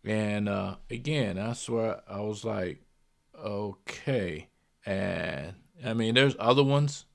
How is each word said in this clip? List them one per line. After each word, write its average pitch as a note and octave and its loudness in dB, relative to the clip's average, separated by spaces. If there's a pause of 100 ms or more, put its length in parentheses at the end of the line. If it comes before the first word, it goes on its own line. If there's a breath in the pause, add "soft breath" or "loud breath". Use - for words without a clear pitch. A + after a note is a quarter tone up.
And, G#2 0
uh, G2 -2 (120)
again, B2 -2
that's A2 -6
where A2+ 0
I G2+ -6
was G#2+ -4
like, F#2 -4 (540)
"Okay." G2+ -4 (360)
And, E2+ -2 (320)
I A2+ -2
mean, A2+ 2
there's C3+ 8
other B2+ 6
ones C#3+ 2